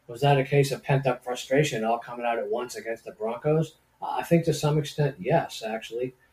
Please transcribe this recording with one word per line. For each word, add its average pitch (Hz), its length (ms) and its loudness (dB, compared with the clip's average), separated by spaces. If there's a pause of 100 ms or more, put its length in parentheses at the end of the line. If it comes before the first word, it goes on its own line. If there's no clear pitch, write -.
was 120 140 -8
that 143 180 6
a 131 40 2
case 139 280 4
of 123 100 -6
pent-up 131 420 2
frustration 123 600 0
all 117 160 0
coming 120 260 -8
out 117 140 0
at 101 100 -4
once 120 260 -4
against 113 300 -8
the 107 60 -12
Broncos? 127 640 -2 (260)
I - 220 -4
think 170 220 4
to 156 80 2
some 147 240 2
extent, 143 400 0
yes, - 480 0
actually. 113 480 -6 (200)